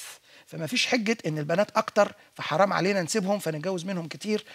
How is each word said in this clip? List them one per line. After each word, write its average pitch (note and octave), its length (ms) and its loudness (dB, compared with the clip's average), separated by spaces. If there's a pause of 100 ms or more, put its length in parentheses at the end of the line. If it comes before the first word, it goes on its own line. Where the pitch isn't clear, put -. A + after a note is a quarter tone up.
(480)
فما D#3+ 200 -6
فيش A#3+ 200 0
حجة A3 300 2 (100)
إن D#3 100 -2
البنات E3+ 400 0
أكتر، - 360 4 (220)
فحرام F#3 380 2
علينا F3+ 280 2
نسيبهم G3 380 0
فنتجوز E3 460 -4
منهم F3+ 220 -4
كتير G#3 360 -2 (120)